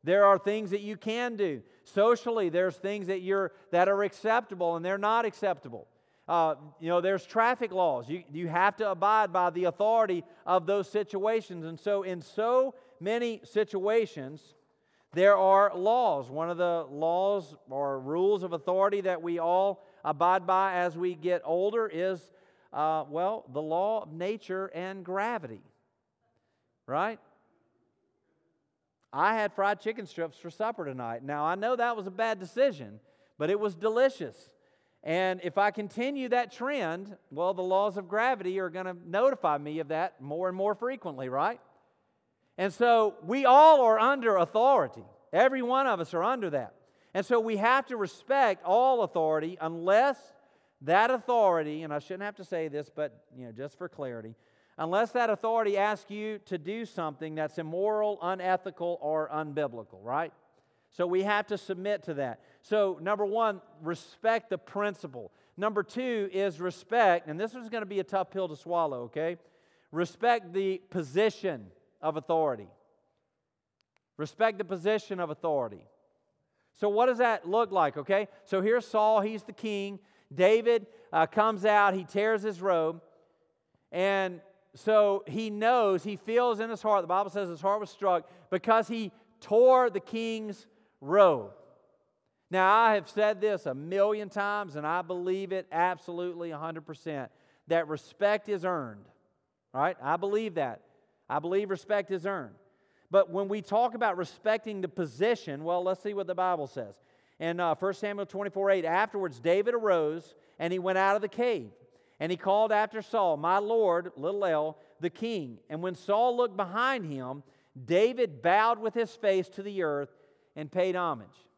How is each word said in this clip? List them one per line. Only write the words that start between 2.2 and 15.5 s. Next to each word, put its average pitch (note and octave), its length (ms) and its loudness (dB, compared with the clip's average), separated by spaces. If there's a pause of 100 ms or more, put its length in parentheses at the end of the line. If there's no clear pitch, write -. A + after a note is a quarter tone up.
there's F3 260 0
things G3 320 -6
that F#3+ 140 -4
you're, F#3+ 300 -2 (200)
that F3 160 4
are G3+ 160 2
acceptable G3+ 720 -2
and E3 80 -6
they're F#3+ 140 -2
not A3 280 0
acceptable. D3+ 640 -6 (400)
Uh, D#3+ 280 2 (260)
you E3 80 -8
know, F3 100 4
there's F#3 260 0
traffic A3+ 460 0
laws. D3 380 0
You, E3+ 140 -8 (100)
you E3+ 160 -6
have F#3+ 280 4
to G#3 140 -2
abide G3+ 400 2
by F3+ 180 2
the F3+ 160 -2
authority G3+ 600 2 (200)
of F3+ 200 2
those G3 240 0
situations. G#3 720 -2
And D#3+ 160 -12
so G3+ 240 -2
in F3+ 180 -6
so B3 540 0 (240)
many A3+ 460 -2
situations, G3+ 960 -2 (760)
there G3 180 8
are G3 400 4